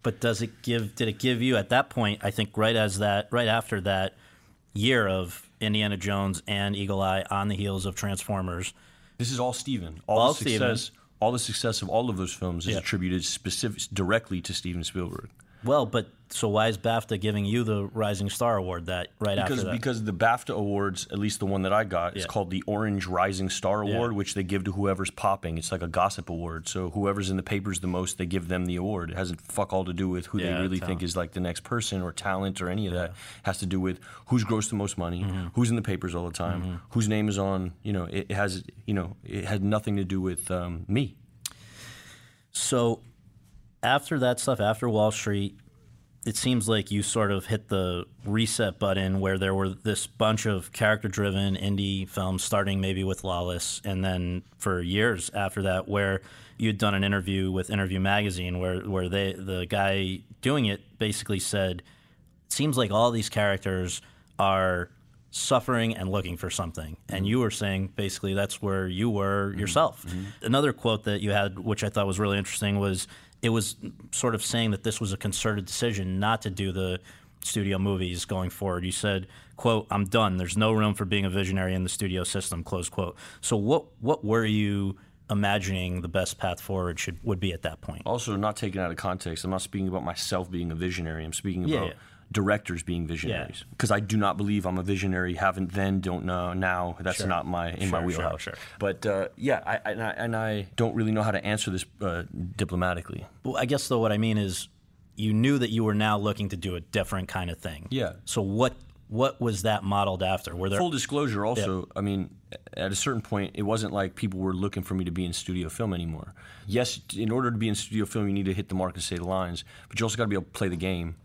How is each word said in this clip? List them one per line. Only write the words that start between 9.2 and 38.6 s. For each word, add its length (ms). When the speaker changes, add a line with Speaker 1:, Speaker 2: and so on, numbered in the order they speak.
Speaker 2:
is 80
all 120
Steven. 560
All 120
Speaker 1:
All 140
Speaker 2:
the 120
success, 380
Speaker 1:
Steven. 160
Speaker 2:
all 140
the 60
success 420
of 80
all 200
of 60
those 180
films 340
is 60
Speaker 1:
Yeah. 60
Speaker 2:
attributed 460
specific, 560
directly 480
to 120
Steven 320
Spielberg. 440
Speaker 1:
Well, 220
but 220
so 160
why 200
is 100
bafta 420
giving 240
you 200
the 220
Rising 440
Star 260
Award 300
that, 220
right 180
after 180
Speaker 2:
Because, 100
Speaker 1:
that? 60
Speaker 2:
because 320
the 100
bafta 420
Awards, 560
at 60
least 220
the 80
one 160
that 100
I 120
got, 300
is 80
Speaker 1:
Yeah. 40
Speaker 2:
called 240
the 160
Orange 400
Rising 420
Star 340
Speaker 1:
Yeah. 120
Speaker 2:
Award, 180
which 220
they 80
give 220
to 60
whoever's 380
popping. 480
It's 140
like 100
a 60
gossip 420
award. 400
So 220
whoever's 400
in 60
the 60
papers 360
the 80
most, 320
they 80
give 200
them 200
the 80
award. 340
It 80
hasn't 240
fuck 320
all 120
to 60
do 160
with 200
who 120
Speaker 1:
Yeah, 60
Speaker 2:
they 160
really 180
Speaker 1:
talent. 200
Speaker 2:
think 40
is, 140
like, 160
the 60
next 240
person 380
or 120
talent 480
or 80
any 180
of 60
that. 160
Speaker 1:
Yeah. 60
Speaker 2:
It 60
has 120
to 80
do 160
with 180
who's 180
grossed 240
the 60
most 240
money, 240
Speaker 1:
Mm-hmm. 320
Speaker 2:
who's 160
in 40
the 60
papers 320
all 140
the 60
time, 280
Speaker 1:
Mm-hmm. 140
Speaker 2:
whose 180
name 180
is 120
on, 420
you 100
know, 140
it 260
has, 320